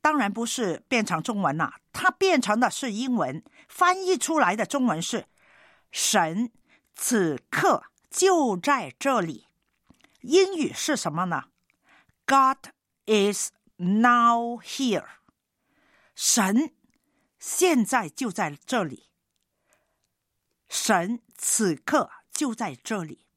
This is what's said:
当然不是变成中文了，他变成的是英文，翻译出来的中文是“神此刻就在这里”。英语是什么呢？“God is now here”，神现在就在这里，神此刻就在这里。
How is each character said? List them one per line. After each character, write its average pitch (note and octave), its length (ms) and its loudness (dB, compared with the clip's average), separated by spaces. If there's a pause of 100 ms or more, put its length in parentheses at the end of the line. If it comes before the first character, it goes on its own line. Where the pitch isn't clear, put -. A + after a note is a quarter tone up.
当 D4+ 160 2
然 G3+ 160 0
不 A3+ 140 -4
是 G#3 400 -4
变 A3+ 180 0
成 E3 160 -4
中 G3+ 220 -4
文 D3+ 140 0
了， D3+ 240 -4 (120)
他 - 200 0
变 F#4 280 2
成 G#3+ 200 0
的 C#4+ 100 2
是 B3 220 -6
英 B3 240 -2
文， D#3 260 -4 (240)
翻 F#4 340 2
译 F#4 160 0
出 D#4 220 -2
来 G3 160 4
的 G#3+ 100 -2
中 C4 220 -2
文 E3+ 160 -2
是 - 240 -6 (640)
“神 G3 640 0 (420)
此 E3+ 560 0
刻 - 360 2 (220)
就 E4 480 2
在 G3 440 -2
这 C4 200 0
里”。 D#3+ 280 -8 (760)
英 F#4+ 320 4
语 D4+ 180 -2
是 - 240 -2
什 E3+ 160 -6
么 E3+ 120 -2
呢？ E3+ 220 -6 (760)
“God C4+ 440 2 (380)
is G3+ 440 2 (260)
now A#3 880 2
here”， A#3 460 -4 (1040)
神 A3 580 0 (680)
现 D#4+ 440 2
在 G#3 240 -2
就 A#3 220 -6
在 D#3+ 260 -4 (100)
这 A3+ 180 -2
里， - 260 -12 (1600)
神 G3+ 520 0 (160)
此 - 380 0
刻 - 360 0 (220)
就 C4 220 -2
在 G3 200 -8
这 G3 280 -8
里。 D3+ 240 -14 (100)